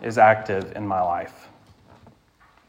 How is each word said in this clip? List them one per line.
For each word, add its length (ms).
is 160
active 580
in 120
my 160
life? 460